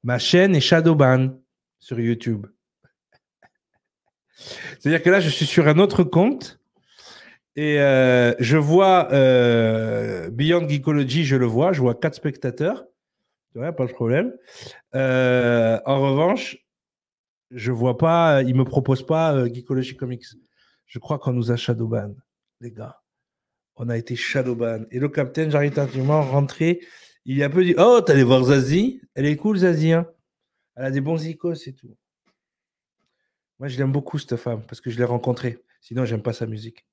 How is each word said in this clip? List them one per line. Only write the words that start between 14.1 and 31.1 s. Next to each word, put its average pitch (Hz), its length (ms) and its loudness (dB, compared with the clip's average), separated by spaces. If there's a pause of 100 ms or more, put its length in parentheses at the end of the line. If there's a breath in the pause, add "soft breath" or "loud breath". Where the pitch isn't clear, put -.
Euh, 123 920 2
en 135 160 0
revanche, 147 560 -2 (920)
je 123 220 -6
vois 120 240 0
pas, 160 460 2
il 127 120 -2
me 131 100 2
propose 135 420 -2
pas, 160 280 0
euh, 123 160 0
Geekology 127 460 -8
Comics. 123 300 -12 (580)
Je - 140 -18
crois 147 200 -8
qu'on 131 140 -4
nous 120 180 -2
a 117 60 0
shadowban, 110 580 -6 (460)
les 120 120 -18
gars. 107 280 -20 (760)
On 120 120 -8
a 117 80 -4
été 117 200 -8
shadowban. 117 760 -4
Et 123 80 -10
le 143 100 -4
Captain, 147 400 -4
j'arrive 147 240 0
tardivement, 139 480 -2
rentré 143 600 -2 (480 loud breath)
il 135 120 -2
est 143 40 0
un 139 60 -2
peu 180 140 2
dit, « 175 140 2
Oh, 233 220 8
t'allais 139 220 4
voir 127 220 4
Zazie ? 143 560 2 (140)
Elle 139 120 -2
est 147 100 0
cool, 208 220 -2
Zazie, 165 340 2
hein ? 165 140 0 (680)
Elle 127 80 -12
a 135 80 -6
des 139 80 -2
bons 156 260 -4